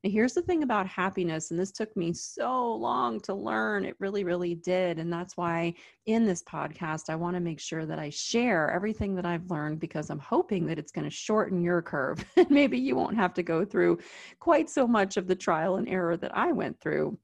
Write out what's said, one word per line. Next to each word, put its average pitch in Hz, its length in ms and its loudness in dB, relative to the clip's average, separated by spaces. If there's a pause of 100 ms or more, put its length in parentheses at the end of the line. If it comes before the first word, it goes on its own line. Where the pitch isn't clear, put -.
Now, 202 80 0
here's 220 240 2
the 349 80 2
thing 349 220 2
about 208 220 0
happiness, 180 640 -2
and 165 80 0
this 190 140 -2
took 214 240 -6
me 170 160 0
so 240 600 -2
long 240 460 -2
to - 120 -6
learn. 214 540 -2
It - 120 -8
really, 202 240 -2
really 175 320 0
did. 180 440 0
And 170 120 -4
that's 175 240 -6
why 170 380 0 (320)
in 220 220 4
this 180 160 0
podcast, 156 680 -6
I 160 60 -2
wanna 175 260 -2
make 165 180 -4
sure 160 280 -6
that 156 120 -6
I 151 120 -6
share 214 600 2
everything 202 440 -2
that 180 100 -4
I've 175 260 -2
learned, 151 300 -2
because 156 300 -6
I'm 151 80 -6
hoping 202 480 0
that 160 120 -2
it's 156 140 -12
gonna 151 160 -4
shorten 190 540 0
your 175 180 2
curve. 147 500 -4
<laughs> - 60 2
And 349 140 6
maybe 277 280 6
you 254 160 0
won't 254 220 0
have 185 160 2
to 180 100 -2
go 165 220 2
through 175 320 4 (440)
quite 320 280 4
so 262 180 2
much 208 300 4
of 185 100 -2
the 180 80 2
trial 180 420 0
and 220 120 -2
error 170 300 0
that - 180 -6
I 294 160 2
went - 300 -2
through. 151 420 0